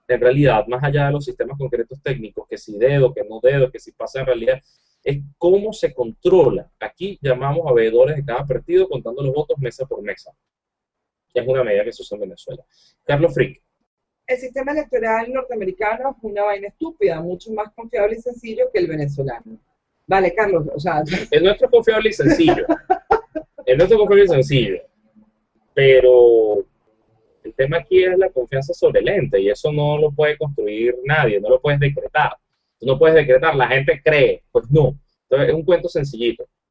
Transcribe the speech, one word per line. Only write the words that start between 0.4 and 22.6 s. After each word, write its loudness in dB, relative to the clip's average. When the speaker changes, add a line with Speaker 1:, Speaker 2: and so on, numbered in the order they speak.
Speaker 1:
más -6
allá 0
de 0
los -4
sistemas -8
concretos -8
técnicos, -10
que -12
si -16
dedo, 2
que -6
no -14
dedo, 2
que -16
si -20
pasa -10
en -8
realidad, -2
es -4
cómo 0
se -6
controla. 0
Aquí -10
llamamos -2
a 2
veedores 4
de -6
cada -6
partido 0
contando -8
los -4
votos -2
mesa -6
por -10
mesa. -12
Es -4
una 0
medida 0
que -6
se -16
usa -14
en -10
Venezuela. -14
Carlos 0
Frick. -4
Speaker 2:
El -4
sistema -8
electoral -4
norteamericano -4
es -10
una -4
vaina -4
estúpida, -4
mucho -10
más -8
confiable -4
y -12
sencillo -6
que 0
el 0
venezolano. -8
Vale, 2
Carlos, 0
o -8
sea -2
Speaker 1:
El 2
nuestro 2
es -2
confiable 2
y -6
sencillo. 2